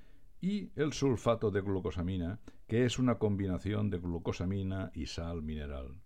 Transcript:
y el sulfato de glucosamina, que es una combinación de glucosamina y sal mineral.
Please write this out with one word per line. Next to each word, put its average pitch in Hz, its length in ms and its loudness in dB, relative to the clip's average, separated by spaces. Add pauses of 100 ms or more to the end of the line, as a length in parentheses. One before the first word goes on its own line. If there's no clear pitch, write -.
(420)
y 196 340 -2
el 143 180 2
sulfato 117 580 4
de 98 100 2
glucosamina, 92 760 0 (280)
que 117 180 4
es 120 140 2
una 123 180 4
combinación 101 720 2
de 92 100 0
glucosamina 95 920 -2
y 78 140 -4
sal 85 340 -4
mineral. 71 640 -6